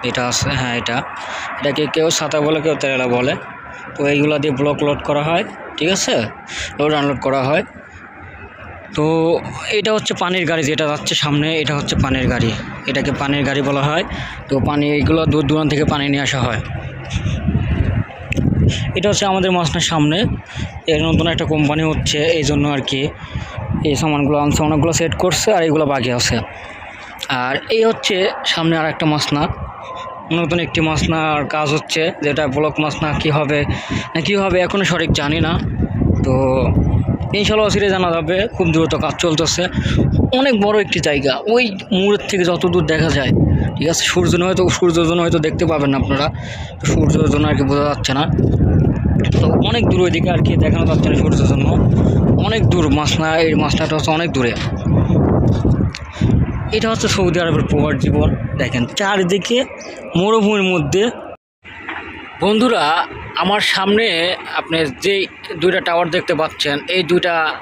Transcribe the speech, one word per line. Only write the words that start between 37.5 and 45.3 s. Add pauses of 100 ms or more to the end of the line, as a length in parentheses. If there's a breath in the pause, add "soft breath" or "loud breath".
অচিরে
জানা
যাবে, (200)
খুব
দ্রুত (120)
কাজ (100)
চলতেছে। (760 loud breath)
অনেক (100)
বড়
একটি (100)
জায়গা, (220)
ওই (340)
মোড়ের
থেকে
যত
দূর
দেখা
যায়, (440 loud breath)
ঠিক
আছে,
সূর্য
নয়
তো, (140)
সূর্যের
জন্য
হয়তো